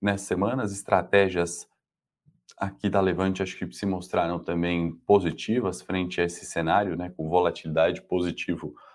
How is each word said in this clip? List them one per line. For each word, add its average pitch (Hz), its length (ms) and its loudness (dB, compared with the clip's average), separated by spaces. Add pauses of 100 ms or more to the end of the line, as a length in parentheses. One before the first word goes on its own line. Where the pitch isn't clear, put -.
nessa 98 240 -2
semana. 107 380 -2
As 101 100 -4
estratégias 90 960 2 (880)
aqui 98 320 -4
da 98 140 2
Levante 95 400 0
acho 92 140 -6
que 87 140 -8
se - 140 -8
mostraram 90 540 -2
também 85 540 -2 (140)
positivas 98 760 2
frente 92 400 -2
a - 20 4
esse - 220 -6
cenário, 87 500 0
né? 87 180 -6
Com 80 140 -6
volatilidade, 85 720 2
positivo 87 720 -4 (200)